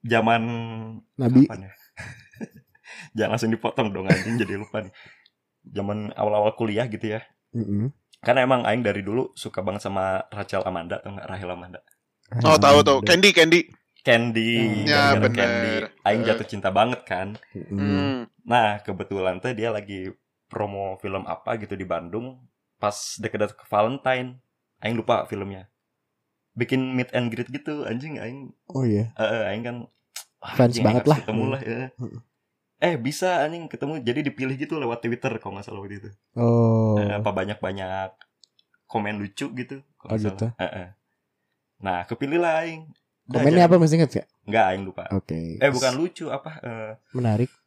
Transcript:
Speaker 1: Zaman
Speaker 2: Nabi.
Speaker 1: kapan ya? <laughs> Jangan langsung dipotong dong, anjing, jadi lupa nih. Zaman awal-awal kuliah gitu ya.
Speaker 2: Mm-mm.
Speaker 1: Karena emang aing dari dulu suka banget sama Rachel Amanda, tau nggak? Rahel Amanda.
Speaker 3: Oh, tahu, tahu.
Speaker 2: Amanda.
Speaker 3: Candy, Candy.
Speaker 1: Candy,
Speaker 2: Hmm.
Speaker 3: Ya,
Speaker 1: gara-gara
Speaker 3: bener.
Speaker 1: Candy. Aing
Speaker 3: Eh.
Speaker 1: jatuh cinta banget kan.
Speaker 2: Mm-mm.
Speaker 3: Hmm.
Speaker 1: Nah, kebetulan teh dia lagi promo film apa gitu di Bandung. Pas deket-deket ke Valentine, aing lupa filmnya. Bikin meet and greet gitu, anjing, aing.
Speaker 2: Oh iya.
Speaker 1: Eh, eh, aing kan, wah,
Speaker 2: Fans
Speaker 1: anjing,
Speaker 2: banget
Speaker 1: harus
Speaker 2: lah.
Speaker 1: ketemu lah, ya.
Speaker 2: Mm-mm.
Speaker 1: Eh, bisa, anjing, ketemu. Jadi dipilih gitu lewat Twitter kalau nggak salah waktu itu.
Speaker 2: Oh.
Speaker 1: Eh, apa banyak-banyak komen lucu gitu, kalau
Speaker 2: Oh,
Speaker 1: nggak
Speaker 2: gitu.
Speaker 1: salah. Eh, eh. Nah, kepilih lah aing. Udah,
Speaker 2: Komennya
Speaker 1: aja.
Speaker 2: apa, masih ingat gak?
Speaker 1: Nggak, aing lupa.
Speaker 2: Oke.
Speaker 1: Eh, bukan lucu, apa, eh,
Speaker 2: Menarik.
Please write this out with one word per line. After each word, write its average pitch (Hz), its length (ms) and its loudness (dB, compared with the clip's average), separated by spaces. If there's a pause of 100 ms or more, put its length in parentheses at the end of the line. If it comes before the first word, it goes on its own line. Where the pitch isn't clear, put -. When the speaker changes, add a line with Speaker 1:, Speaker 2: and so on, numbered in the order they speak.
Speaker 1:
Zaman 113 420 2 (720)
Speaker 2:
Nabi. 127 320 6
Speaker 1:
kapan 95 160 -10
ya? 98 100 -18 (220)
<laughs> - 640 -18 (560)
Jangan 107 180 0
langsung 113 180 0
dipotong 110 400 -2
dong, 95 160 -6
anjing, 98 300 0
jadi 101 200 -2
lupa 107 240 -8
nih. 98 120 -12 (760)
Zaman 104 480 -6
awal-awal 104 400 0
kuliah 113 320 -2
gitu 110 240 -8
ya. 110 100 -6 (320)
Speaker 2:
Mm-mm. 110 400 -2 (260)
Speaker 1:
Karena 127 240 2
emang 127 220 4
aing 113 160 2
dari 101 200 0
dulu 104 320 -4
suka - 280 -10
banget 98 200 -4
sama 95 460 -2
Rachel 101 360 -6
Amanda, 90 360 -6
tau 101 140 -12
nggak? 98 160 -12
Rahel 92 220 -10
Amanda. 90 300 -12 (600)
Speaker 3:
Oh, 156 160 8
tahu, 147 240 10
tahu. 143 180 6
Speaker 2:
Amanda. - 120 0
Speaker 3:
Candy, 190 200 8
Candy. 165 300 6 (400)
Speaker 1:
Candy, 117 560 4
Speaker 2:
Hmm. 110 280 2
Speaker 3:
Ya, 143 280 6
Speaker 1:
gara-gara 135 100 4
Speaker 3:
bener. 117 140 2
Speaker 1:
Candy. 113 640 -2
Aing 110 200 2
Speaker 3:
Eh. 113 40 0
Speaker 1:
jatuh 110 200 0
cinta 98 240 -4
banget 113 340 2
kan. 95 320 -6 (160)
Speaker 2:
Mm-mm. 101 240 -8
Speaker 3:
Hmm. 104 420 0 (240)
Speaker 1:
Nah, 110 380 2
kebetulan 92 580 -4
teh 127 140 -6
dia 110 160 -4
lagi 101 400 -8 (380)
promo 98 500 -6
film 95 280 -6
apa 117 340 -8
gitu 104 160 -10
di 95 100 -8
Bandung. 95 560 -8 (360)
Pas 104 180 -4 (220)
deket-deket 104 380 -4
ke - 120 -20
Valentine, 127 720 -2 (420)
aing 117 160 -4
lupa 110 300 0
filmnya. 98 420 -10 (880)
Bikin 120 260 0 (120)
meet 127 200 -2
and 123 160 0
greet 113 180 -6
gitu, 143 380 -8
anjing, 131 320 -6
aing. 131 340 -12 (160)
Speaker 2:
Oh 135 160 -4
iya. 110 300 2
Speaker 1:
Eh, - 120 -4
eh, 110 220 -2
aing 104 160 -6
kan, 120 140 -8 (640)
wah, - 160 -16
Speaker 2:
Fans 123 180 4
Speaker 1:
anjing, 117 100 -2
Speaker 2:
banget 120 220 4
Speaker 1:
harus 143 60 6
Speaker 2:
lah. 151 100 4
Speaker 1:
ketemu 113 260 -2
lah, 135 140 -4
ya. 117 220 -8 (120)
Speaker 2:
Mm-mm. 120 260 -14 (580)
Speaker 1:
Eh, 170 180 2
bisa, 147 460 0
anjing, 165 240 -4
ketemu. 143 340 -6
Jadi 123 240 -2
dipilih 135 320 -4
gitu 151 200 -6
lewat 117 240 -4
Twitter 120 360 -4
kalau 101 160 -10
nggak 98 140 -12
salah 107 140 -12
waktu 101 180 -12
itu. 104 120 -16 (240)
Speaker 2:
Oh. 113 640 4
Speaker 1:
Eh, 104 160 2
apa 104 180 -2
banyak-banyak 95 800 -4 (760)
komen 104 320 -4
lucu 104 340 -8
gitu, 127 300 -12 (140)
kalau - 120 -20
Speaker 2:
Oh, 110 60 -4
Speaker 1:
nggak 107 100 -2
Speaker 2:
gitu. 101 240 -4
Speaker 1:
salah. 117 80 -8
Eh, - 220 -4
eh. 90 100 -14 (920)
Nah, 92 240 -2
kepilih 139 340 -4
lah 165 240 2
aing. 160 240 -10 (420)
Udah, 120 80 -10
Speaker 2:
Komennya 147 240 6
Speaker 1:
aja. 170 80 8
Speaker 2:
apa, 180 80 8
masih 160 200 6
ingat 160 180 4
gak? - 120 -2 (180)
Speaker 1:
Nggak, 104 240 4
aing 98 160 -2
lupa. 92 280 -10
Speaker 2:
Oke. 82 280 -4 (160)
Speaker 1:
Eh, 131 120 4
bukan 127 260 2
lucu, 165 340 -4
apa, 139 220 -8 (100)
eh, 110 320 -10 (200)
Speaker 2:
Menarik. 120 380 0 (160)